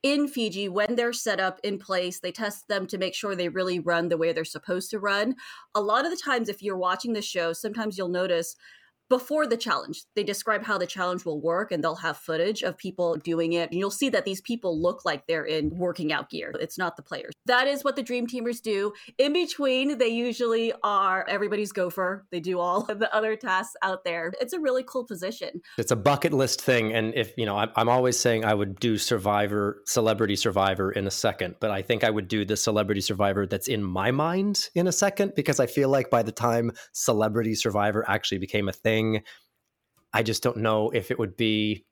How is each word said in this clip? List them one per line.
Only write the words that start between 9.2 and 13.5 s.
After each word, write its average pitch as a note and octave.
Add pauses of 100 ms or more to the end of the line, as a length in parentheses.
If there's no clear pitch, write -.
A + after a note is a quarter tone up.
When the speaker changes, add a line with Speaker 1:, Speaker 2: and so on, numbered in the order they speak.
Speaker 1:
the A3+
challenge, G#3+ (120)
they G#3
describe G#3
how G#3
the F3+
challenge F3+
will D3+
work, E3+
and D#3+
they'll E3
have E3
footage F3
of -
people F3+
doing E3